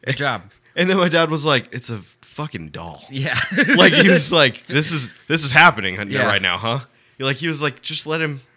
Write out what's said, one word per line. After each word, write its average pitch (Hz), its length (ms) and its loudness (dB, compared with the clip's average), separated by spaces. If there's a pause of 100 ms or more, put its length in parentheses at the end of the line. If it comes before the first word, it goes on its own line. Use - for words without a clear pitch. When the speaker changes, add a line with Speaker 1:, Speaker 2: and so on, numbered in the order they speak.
Speaker 1:
Good 131 120 -4
job. 123 300 -4
Speaker 2:
<laughs> - 280 -20
And 180 140 0
then 190 80 2
my 175 100 2
dad 165 220 2
was 151 160 -2
like, 135 260 0
"It's - 200 -10
a 110 80 -8 (220)
fucking 101 480 -12
doll." 78 400 -16
Speaker 1:
Yeah. 135 300 -2 (180)
Speaker 2:
<laughs> 277 200 2
Like, 180 160 4
he - 160 4
was 165 220 2
Speaker 1:
<laughs> 165 100 4
Speaker 2:
like, 127 260 0
"This 156 240 2
is, 139 220 -2 (160)
this 160 160 2
is 135 60 0
happening 123 440 4 (140)
Speaker 1:
Yeah. - 160 0
Speaker 2:
right 101 160 0
now, 90 160 0
huh?" 113 220 -4 (380)
You're 131 100 -4
like, 135 100 -2
he 165 100 -6
was 156 140 -4
like, 147 220 -6
"Just - 240 -6
let 160 140 -4
him 147 200 -4 (160)